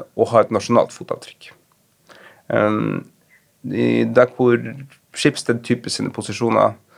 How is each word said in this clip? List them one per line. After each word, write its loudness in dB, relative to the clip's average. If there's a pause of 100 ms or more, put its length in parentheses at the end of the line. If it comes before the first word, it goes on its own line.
å -2
ha 4
et -2
nasjonalt 0
fotavtrykk. -14 (1000)
Ehm, 0 (680)
i, 0
der 2
hvor 4 (560)
Schibsted -2
typisk -4
sine -6
posisjoner, 0 (240)